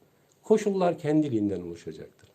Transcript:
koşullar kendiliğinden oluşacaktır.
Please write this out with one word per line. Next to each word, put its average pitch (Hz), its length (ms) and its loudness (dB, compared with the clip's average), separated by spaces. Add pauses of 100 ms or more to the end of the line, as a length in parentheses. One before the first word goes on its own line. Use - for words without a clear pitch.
(440)
koşullar 190 540 2
kendiliğinden 117 640 0
oluşacaktır. 82 720 -16